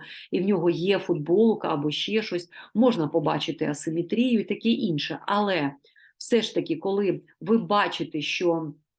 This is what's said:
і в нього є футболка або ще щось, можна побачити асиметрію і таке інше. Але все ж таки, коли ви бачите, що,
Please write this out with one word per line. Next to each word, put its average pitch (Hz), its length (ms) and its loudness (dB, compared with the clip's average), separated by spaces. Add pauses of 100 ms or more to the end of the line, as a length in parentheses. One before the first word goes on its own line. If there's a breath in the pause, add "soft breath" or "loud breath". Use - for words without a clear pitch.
(300 loud breath)
і - 100 0
в 185 60 0
нього 175 240 4
є 180 280 0
футболка 180 720 2
або 151 220 0
ще 208 320 -2
щось, 175 260 -6 (260 loud breath)
можна 214 340 4
побачити 156 560 0
асиметрію 170 760 0
і 185 40 -4
таке 202 240 -2
інше. 170 580 0
Але 190 460 0 (460 soft breath)
все 226 240 2
ж - 120 -6
таки, 165 220 -2
коли 190 440 0 (200 soft breath)
ви 214 180 2
бачите, 175 600 0
що, 160 520 -2 (260)